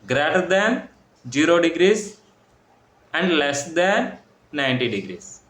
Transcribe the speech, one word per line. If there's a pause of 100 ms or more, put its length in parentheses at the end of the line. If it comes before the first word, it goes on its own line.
(100)
greater (100)
than (640)
zero
degrees (1120)
and (120)
less (180)
than (600)
నైంటీ
degrees. (240)